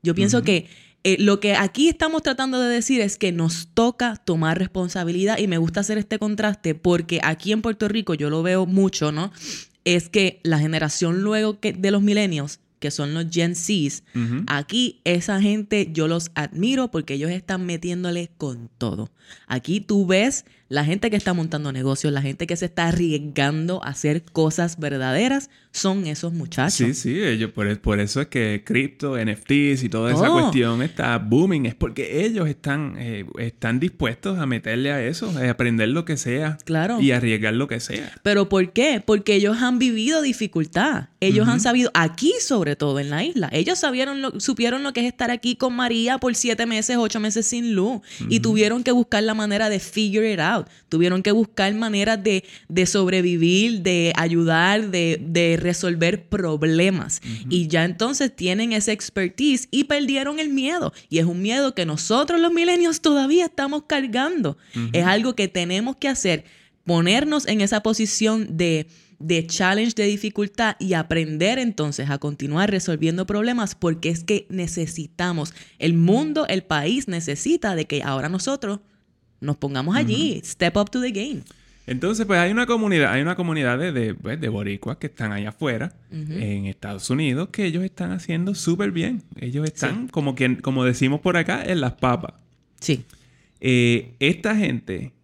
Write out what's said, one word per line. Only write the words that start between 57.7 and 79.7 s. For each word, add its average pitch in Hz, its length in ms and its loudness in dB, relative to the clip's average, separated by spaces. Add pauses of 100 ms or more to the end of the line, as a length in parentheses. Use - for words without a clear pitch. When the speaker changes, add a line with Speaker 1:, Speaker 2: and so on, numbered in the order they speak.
Speaker 1:
entonces 233 500 -2
tienen 214 380 -2
esa 214 180 0
expertise 208 800 -2
y 285 140 2
perdieron 285 540 -2
el 311 100 -2
miedo. 277 440 -2 (160)
Y 160 100 0
es 165 60 4
un 175 160 0
miedo 254 320 0
que 175 120 -2
nosotros 262 560 0
los 339 120 4
millennials 339 480 2
todavía 294 440 4
estamos 294 420 -4
cargando. 269 680 0 (180)
Speaker 2:
Ujú. 117 180 -4
Speaker 1:
Es 170 120 4
algo 220 300 2
que 196 120 0
tenemos 185 480 -2
que 285 140 -2
hacer, 180 340 0 (420)
ponernos 220 640 2
en 214 140 2
esa 208 200 2
posición 214 760 0
de, 160 300 0 (320)
de 165 280 0
challenge, 202 480 0
de 214 100 0
dificultad 208 760 -2
y 185 140 0
aprender 165 640 0
entonces 151 500 -2
a 139 100 -2
continuar 147 520 -2
resolviendo 170 540 0
problemas 214 500 -2
porque 165 340 -2
es 170 140 -4
que 208 260 -2
necesitamos, 170 1040 -6 (260)
el 170 140 2
mundo, 269 540 4
el 190 160 -2
país 196 440 -2
necesita 180 680 -2
de 156 100 -2
que 143 180 -4
ahora 135 260 -2
nosotros 208 500 -4 (600)
nos 147 180 -4
pongamos 139 380 -2